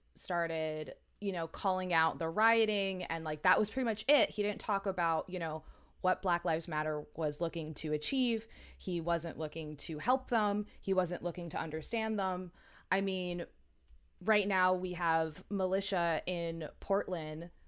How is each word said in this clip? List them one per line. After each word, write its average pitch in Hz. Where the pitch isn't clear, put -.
started, 160
you 202
know, 170
calling 185
out 165
the 165
rioting, 208
and, 165
like, 156
that 185
was 208
pretty 262
much 220
it. 285
He 202
didn't 208
talk 196
about, 170
you 180
know, 160
what 185
Black 175
Lives 165
Matter 151
was 151
looking 160
to 151
achieve. 233
He 175
wasn't 170
looking 151
to 156
help 240
them. 208
He 190
wasn't 180
looking 170
to 175
understand 208
them. 185
I 196
mean, 180
right 208
now 185
we 180
have 160
militia 185
in 170
Portland, 170